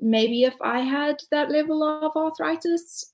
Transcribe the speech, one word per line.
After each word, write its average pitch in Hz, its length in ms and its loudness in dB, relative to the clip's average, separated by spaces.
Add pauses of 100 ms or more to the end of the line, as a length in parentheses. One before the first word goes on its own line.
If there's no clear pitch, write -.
maybe 226 440 4
if 254 180 2
I 240 160 0
had 285 380 0 (120)
that 294 220 0
level 302 320 0
of 302 320 -2
arthritis, 330 1000 -2